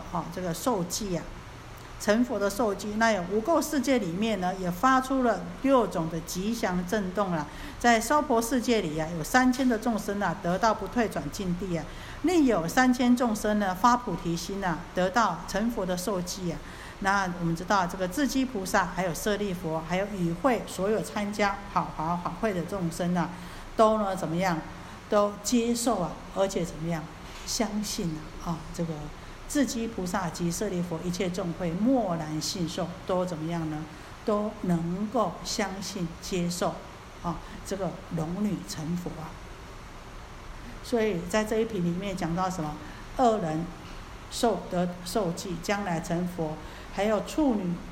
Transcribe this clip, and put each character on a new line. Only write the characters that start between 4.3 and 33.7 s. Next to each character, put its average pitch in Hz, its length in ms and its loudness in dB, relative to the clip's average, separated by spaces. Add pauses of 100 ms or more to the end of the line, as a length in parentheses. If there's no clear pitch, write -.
呢， 180 160 0
也 185 160 -2
发 262 300 4
出 262 220 0
了 208 180 2 (220)
六 262 220 6
种 170 240 -2
的 165 120 -4
吉 190 320 -2
祥 185 340 0
震 196 260 0
动 190 200 0
啊。 151 120 0 (320)
在 233 220 6
娑 294 220 4
婆 247 200 4
世 233 200 2
界 233 180 4
里 156 180 -2
啊， 156 80 0 (120)
有 156 40 -2
三 254 300 6
千 254 160 2
的 233 100 4
众 220 220 0
生 202 240 -2
啊， 170 180 2
得 175 160 2
到 180 160 4
不 196 140 -4
退 208 220 2
转 143 200 -4
境 180 300 -4
地 185 160 -2
啊。 156 80 -2 (380)
另 320 240 6
有 190 200 4
三 254 280 6
千 247 200 6
众 240 220 4
生 208 240 2
呢， 190 160 2
发 240 220 6
菩 208 180 -4
提 165 180 -2
心 196 300 -4
啊， 165 160 0 (160)
得 185 140 4
到 185 300 2 (100)
成 214 200 0
佛 214 160 -2
的 180 120 0
受 185 240 0
记 175 320 -4
啊。 143 40 -6 (440)
那 196 280 4 (120)
我 - 20 0
们 165 100 2
知 175 120 -2
道 190 200 4
这 175 120 -4
个 185 100 0
智 277 180 2
积 262 200 2
菩 196 200 -4
萨， 190 200 4
还 175 180 -2
有 175 100 0
舍 208 220 0
利 202 180 -2
佛， 160 360 -4
还 175 80 2
有 196 80 2 (120)
与 170 140 2
会 202 340 2
所 190 240 -2
有 214 120 2
参 208 320 -4
加 202 240 2 (160)
好 156 240 0
华 165 180 0
法 175 240 -4
会 220 140 0
的 175 80 0
众 180 280 -2
生 175 240 0
啊， 165 160 2 (460)
都 220 240 8
呢 196 160 0
怎 180 100 -4
么 160 120 -2
样？ 180 200 2 (520)
都 208 240 4 (100)
接 233 320 4
受 233 240 2
啊， 165 120 0 (220)
而 196 140 4
且 196 160 0
怎 165 140 -4
么 160 120 -2
样？ 160 140 -2 (420)
相 208 380 0
信 170 340 -2 (260)
啊， 175 60 -4
啊， 160 80 -2 (160)
这 175 100 -2
个 160 100 -2 (540)
智 285 180 2
积 226 200 -2
菩 214 200 -4
萨 180 240 0
及 170 200 0
舍 196 200 -2
利 180 120 0
佛 165 220 -2
一 175 80 0
切 180 180 0
众 175 300 -2
会 175 140 0
默 214 420 4
然 156 260 -4
信 175 260 -2
受， 170 200 -2 (180)
都 185 180 2
怎 175 140 -4
么 156 140 -4
样 165 180 -2
呢？ 156 140 -4 (420)